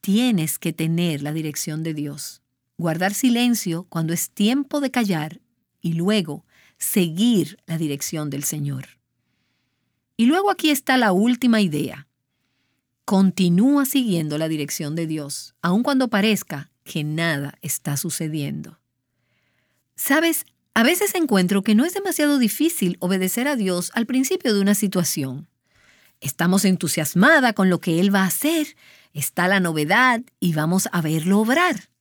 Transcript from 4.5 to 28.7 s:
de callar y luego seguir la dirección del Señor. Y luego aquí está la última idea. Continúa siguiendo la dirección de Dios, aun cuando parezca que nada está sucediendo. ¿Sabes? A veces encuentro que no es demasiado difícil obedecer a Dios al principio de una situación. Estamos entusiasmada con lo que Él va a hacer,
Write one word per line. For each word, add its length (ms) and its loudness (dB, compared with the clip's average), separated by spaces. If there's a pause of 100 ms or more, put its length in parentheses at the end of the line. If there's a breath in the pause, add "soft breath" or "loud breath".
de 120 -2
callar 500 -2 (400)
y 120 -2
luego 520 -2 (320 soft breath)
seguir 880 0
la 120 -6
dirección 520 -6
del 140 -8
Señor. 560 -8 (1160)
Y 120 4
luego 240 2
aquí 180 0
está 260 2
la 160 4
última 480 2
idea. 480 -2 (960)
Continúa 840 4
siguiendo 520 -2
la 100 -2
dirección 480 -4
de 120 -4
Dios, 540 -8
aun 220 2
cuando 260 2
parezca 640 -2 (120)
que 200 -6
nada 580 -4
está 360 -6
sucediendo. 840 -6 (1160)
¿Sabes? 500 0 (280)
A 100 4
veces 320 2
encuentro 480 2
que 120 4
no 80 4
es 120 -2
demasiado 420 0
difícil 640 0
obedecer 480 -2
a 80 -2
Dios 400 -2
al 100 0
principio 480 0
de 80 2
una 140 4
situación. 760 -4 (720 soft breath)
Estamos 440 0
entusiasmada 880 2
con 160 2
lo 100 2
que 200 0
Él 140 2
va 100 2
a 40 0
hacer, 480 -2 (380 soft breath)